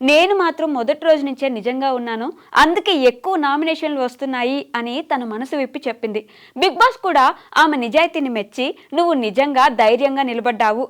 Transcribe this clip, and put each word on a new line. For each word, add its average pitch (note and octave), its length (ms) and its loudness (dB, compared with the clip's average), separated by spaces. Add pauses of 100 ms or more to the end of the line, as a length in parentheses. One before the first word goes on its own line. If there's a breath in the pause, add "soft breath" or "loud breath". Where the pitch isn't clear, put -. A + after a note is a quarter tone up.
నేను D#4+ 340 4
మాత్రం D#4+ 380 0
మొదటి C#4 320 -2
రోజు D#4 200 4
నుంచే C4+ 240 -4
నిజంగా B3+ 420 -4
ఉన్నాను, A#3+ 420 -6 (220 soft breath)
అందుకే E4+ 360 2
ఎక్కువ C4+ 440 0
నామినేషన్లు D4+ 680 -2
వస్తున్నాయి" B3+ 720 -4
అని A#3+ 260 -6
తన C#4+ 220 -4
మనసు A#3+ 320 -8
విప్పి C#4 320 -6
చెప్పింది. A3 420 -6 (280 soft breath)
బిగ్ E4 180 0
బాస్ A#4+ 220 2
కూడా D4 380 2 (220 loud breath)
ఆమె D4+ 200 4
నిజాయితీని D4 520 0
మెచ్చి, A#3+ 460 -6 (180 soft breath)
"నువ్వు E4+ 200 2
నిజంగా C4 540 2
ధైర్యంగా B3 540 2
నిలబడ్డావు" A#3 680 -2